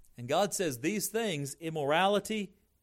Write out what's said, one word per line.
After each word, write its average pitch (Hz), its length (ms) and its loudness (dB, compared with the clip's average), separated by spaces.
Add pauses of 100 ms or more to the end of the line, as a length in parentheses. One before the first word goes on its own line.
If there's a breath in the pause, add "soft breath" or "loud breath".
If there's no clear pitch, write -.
(180)
And 120 100 -10
God 175 260 2
says 151 260 0
these 185 280 -2
things, 170 520 -4
immorality, 185 920 0 (300)